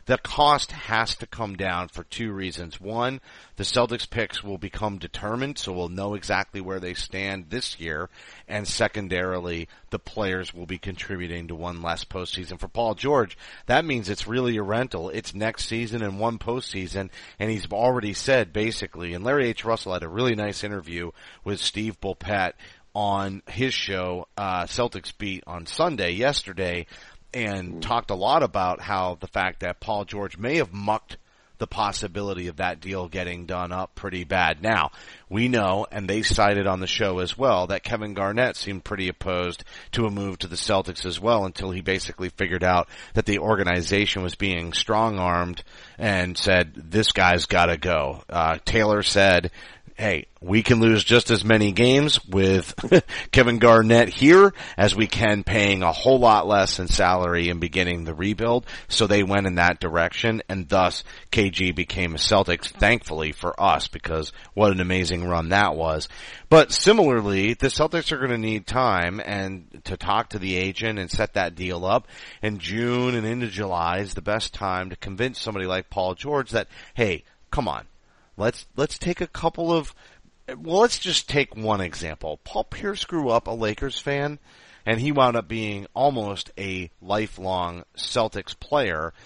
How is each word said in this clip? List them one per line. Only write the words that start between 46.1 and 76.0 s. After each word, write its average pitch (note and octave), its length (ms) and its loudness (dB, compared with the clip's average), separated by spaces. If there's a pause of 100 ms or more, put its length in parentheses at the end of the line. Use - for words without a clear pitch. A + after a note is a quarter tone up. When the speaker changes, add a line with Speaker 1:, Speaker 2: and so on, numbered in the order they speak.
Speaker 1:
said, F2+ 380 4
"This E2+ 380 0
guy's F2+ 340 4
gotta E2+ 320 4
go." D2+ 500 0
Uh, D#2+ 380 0
Taylor G#2+ 360 4
said, F#2 480 4 (480)
"Hey, G2 280 -2 (160)
we G2 200 2
can A#2+ 160 4
lose A2+ 240 6
just A#2+ 280 4
as A2 120 4
many G#2 300 4
games C3 540 4
with F#2+ 480 2 (420)
<laughs> - 160 -8
Kevin A#2+ 260 6
Garnett A2+ 520 10
here F#3+ 420 10 (240)
as G2 180 4
we G#2+ 120 2
can G#2 360 2
paying G2+ 400 2
a E2+ 80 4
whole B2+ 280 4
lot G#2+ 280 8
less G2+ 320 4
in F#2 80 -4
salary F2 640 4
and F2 120 -2
beginning F2 440 -2
the D#2+ 100 -6
rebuild." A2+ 520 0 (220)
So - 180 2
they G2+ 160 4
went G2 240 2
in F2+ 80 0
that F2 260 4
direction, F2 680 0
and F#2 180 -4
thus F#2 340 2 (280)
K G#2 180 2
G F2+ 240 0
became F2 420 -4
a D#2 40 -6
Celtic, G2 440 2
thankfully D#2+ 680 0
for - 260 -6
us, D#2+ 300 4
because D#2+ 440 -6 (200)
what G2+ 180 6
an F#2 100 0
amazing F2+ 460 0
run E2+ 220 0
that F#2+ 260 4
was. D#2 340 -2 (420)
But D#3+ 220 10
similarly, A#2 800 4
the C3+ 140 0
Celtics D#3 440 0
are D3 60 -4
gonna B2+ 180 -2
need A2 300 -4
time G2 580 0
and F#2+ 600 -8
to F#2 120 -8
talk G2+ 320 0
to A2 100 -8
the F#2 180 -2
agent G2 420 -2
and F2+ 120 -6
set - 220 0
that E2+ 220 -2
deal F2+ 320 -6
up, G#2+ 200 2 (360)
and G#2 180 -4
June A#2+ 540 -2
and A2 120 -2
into A#2+ 200 -4
July F2+ 540 -2
is G2 120 -6
the G2 80 -6
best G#2 320 -4
time F#2 380 -4
to F2 60 -12
convince A2+ 440 -6
somebody G2+ 240 -6
like F#2 240 -2
Paul F#2 260 -2